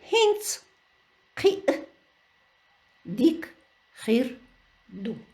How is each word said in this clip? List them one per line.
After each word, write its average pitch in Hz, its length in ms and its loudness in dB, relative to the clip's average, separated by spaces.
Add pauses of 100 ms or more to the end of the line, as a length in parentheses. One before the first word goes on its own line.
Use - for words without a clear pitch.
Хинц, 415 580 0 (720)
кы, - 300 0 (1400)
дик, - 440 2 (540)
хир, 240 340 0 (500)
ду. 196 280 -10 (180)